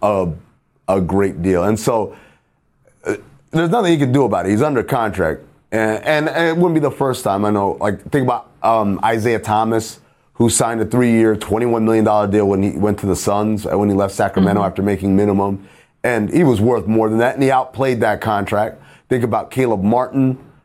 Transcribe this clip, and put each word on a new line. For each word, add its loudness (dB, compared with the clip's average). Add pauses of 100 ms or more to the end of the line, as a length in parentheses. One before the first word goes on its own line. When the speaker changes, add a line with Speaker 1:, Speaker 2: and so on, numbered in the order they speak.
Speaker 1:
a, 0 (580)
a 0
great -2
deal. 0
And 0
so, -2 (920)
uh, -4 (340)
there's 0
nothing 2
he 2
can 0
do 4
about -2
it. 0
He's 2
under 0
contract. -2 (320)
And, -2
and, 0
and 0
it -2
wouldn't 2
be 2
the 0
first -4
time. 0
I 0
know, 0
like, -2 (100)
think 0
about, -4 (120)
um, 2
Isaiah 0
Thomas, -2 (360)
who 2
signed 0
a 0
three-year, 2
twenty-one -2
million 4
dollar 2
deal 2
when 2
he -2
went -2
to -6
the 0
Suns, -2
uh, -2
when 2
he 2
left 0
Sacramento 0
Speaker 2:
Mm-hmm. 0
Speaker 1:
after -6
making 0
minimum. 0 (380)
And -2
he 2
was 2
worth 2
more 2
than 0
that, 2
and -2
he 2
outplayed -2
that 0
contract. -2 (280)
Think 0
about -2
Caleb 0
Martin, 0 (260)